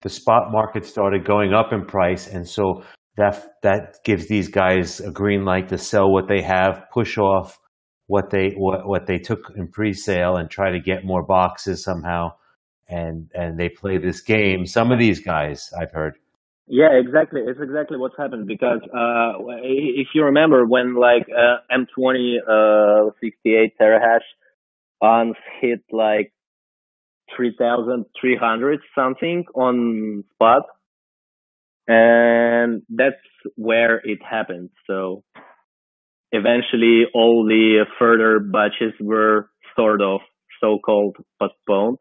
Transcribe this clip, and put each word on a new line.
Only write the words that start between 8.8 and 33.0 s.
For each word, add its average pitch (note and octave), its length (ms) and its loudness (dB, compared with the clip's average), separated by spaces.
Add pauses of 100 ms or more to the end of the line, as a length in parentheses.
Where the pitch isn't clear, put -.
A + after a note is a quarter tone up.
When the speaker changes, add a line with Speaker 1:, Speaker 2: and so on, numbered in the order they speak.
Speaker 1:
what G2 180 -4
they F2+ 140 -4
took - 360 -10
in F#2 120 -10
pre-sale F#2 680 -2
and E2+ 140 -6
try G2 220 -4
to F2+ 80 -4
get F#2 260 -6
more F#2 200 -4
boxes F#2 580 -2
somehow. E2+ 460 -6 (640)
And, E2 400 -10
and E2+ 240 -8
they F2 120 -4
play F#2+ 300 -6
this F2+ 200 -6
game. G2 460 -2
Some A#2 260 0
of B2 80 0
these G#2+ 220 2
guys, D2+ 580 -6
I've D#2+ 140 -10
heard. D#2 220 -6 (520)
Speaker 2:
Yeah, D3 320 4
exactly. C#3+ 400 -2
It's B2 240 -8
exactly D3 340 -8
what's B2+ 200 -8
happened B2 300 -10
because, A2+ 340 -4 (120)
uh, A#2 540 -2
i-, B2+ 480 -4
if C3+ 180 -6
you D#3 120 2
remember C#3+ 400 4
when, B2 300 0
like, A#2+ 360 4
uh, A#2+ 280 2 (140)
M B2+ 140 -2 (100)
twenty, B2+ 480 0
uh, G#2+ 680 4 (100)
sixty-eight A2 580 0
terahash A2+ 480 4 (720)
ons A2+ 360 2 (240)
hit, A#2+ 180 -2 (140)
like, G#2+ 400 -2 (1000)
three A#2+ 220 -4
thousand A#2+ 480 -2 (140)
three B2+ 180 0
hundred A#2+ 420 -2 (160)
something E3 500 -2 (100)
on A#2 680 -2 (100)
spot. A#2 300 4 (1200)
And A#2 1000 4
that's B2+ 260 0 (400)